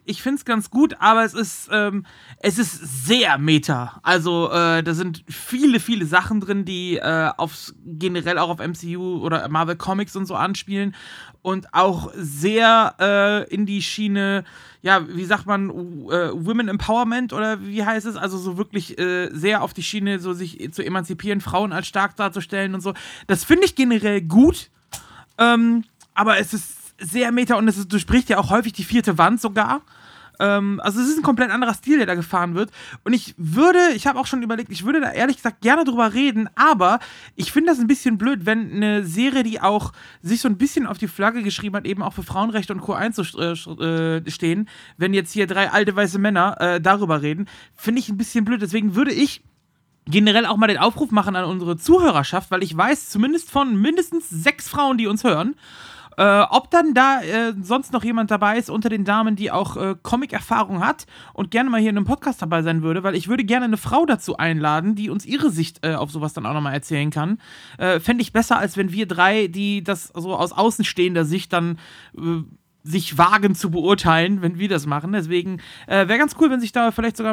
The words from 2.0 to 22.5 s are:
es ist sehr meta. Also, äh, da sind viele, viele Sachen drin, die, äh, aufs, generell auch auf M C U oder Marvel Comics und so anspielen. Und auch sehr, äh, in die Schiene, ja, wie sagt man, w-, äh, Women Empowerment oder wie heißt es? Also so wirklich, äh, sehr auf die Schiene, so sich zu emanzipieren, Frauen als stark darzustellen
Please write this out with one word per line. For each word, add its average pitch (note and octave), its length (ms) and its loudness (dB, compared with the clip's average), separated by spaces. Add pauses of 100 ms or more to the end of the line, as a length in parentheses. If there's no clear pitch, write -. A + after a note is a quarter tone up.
es F#3+ 220 0
ist C3+ 480 -6
sehr G3 320 4
meta. D3 640 2
Also, E3+ 480 2
äh, E3 320 2
da E3 100 -2
sind E3+ 340 -4
viele, B3 520 0
viele A3 260 -2
Sachen F3+ 360 2
drin, G3 220 -2
die, F3+ 340 -4
äh, D#3+ 400 0
aufs, - 360 -8 (100)
generell F3 540 -4
auch E3+ 120 0
auf E3+ 100 -6
M E3 160 -6
C E3+ 220 -10
U F3+ 200 -6
oder D#3 320 -4
Marvel E3 280 -2
Comics F#3+ 380 -4
und G3 120 -4
so F3+ 80 -8
anspielen. G3 580 -4 (480)
Und F#3 320 -6
auch F3 420 2
sehr, G#3 840 2
äh, G3+ 520 2
in G3+ 140 -2
die G3+ 160 -4
Schiene, G3 600 -2 (400)
ja, F3+ 260 4
wie F3 160 -6
sagt G3 220 -2
man, G3 220 -2
w-, E3+ 440 -8
äh, E3+ 220 0
Women A3 320 -2
Empowerment A3+ 680 -2
oder G#3+ 320 -4
wie G#3 180 -4
heißt A3 220 -2
es? A3+ 100 -8
Also F#3+ 220 -6
so F3+ 220 -6
wirklich, G3+ 400 -6
äh, F3+ 320 -2
sehr F#3+ 320 -2
auf E3+ 100 -8
die F#3+ 80 -12
Schiene, G3 380 -4
so F3+ 140 -6
sich F3 380 -10
zu F#3 140 -8
emanzipieren, F#3+ 560 -4
Frauen G3 320 -2
als F#3 140 -6
stark G3 280 -2
darzustellen G3 600 -4